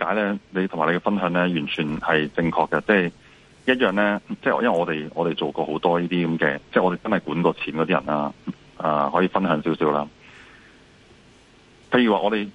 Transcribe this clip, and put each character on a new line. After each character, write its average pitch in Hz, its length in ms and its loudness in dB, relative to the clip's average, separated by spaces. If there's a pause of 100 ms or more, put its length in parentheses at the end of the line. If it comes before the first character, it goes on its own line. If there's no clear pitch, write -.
解 85 120 0
呢， 104 260 0 (120)
你 92 160 0
同 82 120 -6
埋 78 140 2
你 87 40 0
嘅 85 40 -6
分 104 180 0
享 90 140 -2
呢， 90 80 2
完 85 260 0
全 78 320 -4
係 78 340 0
正 85 160 0
確 78 200 0
嘅。 76 180 0
即 107 60 4
係 90 180 2 (640)
一 127 80 0
樣 98 80 4
呢， 104 300 0 (200)
即 139 80 -2
係 92 120 0
因 117 100 2
為 85 80 2
我 85 80 0
哋， 78 260 -4
我 85 160 -2
哋 78 60 0
做 76 160 -4
過 76 140 -2
好 76 140 -2
多 87 200 2
呢 87 80 -2
啲 87 180 0
噉 82 120 0
嘅， 73 220 0 (120)
即 123 80 2
係 92 40 4
我 92 120 2
哋 - 80 -8
真 110 80 -4
係 95 80 2
管 80 240 -4
過 82 180 4
錢 73 120 -8
嗰 80 120 0
啲 80 40 -2
人 71 160 0
啦， 73 280 -2 (440)
啊， 73 360 0
可 87 80 4
以 92 60 4
分 98 160 0
享 80 180 0
少 82 140 0
少 76 160 0
啦。 73 160 -2 (1800)
譬 127 140 4
如 107 80 4
話 98 80 4
我 104 100 2
哋 104 240 -2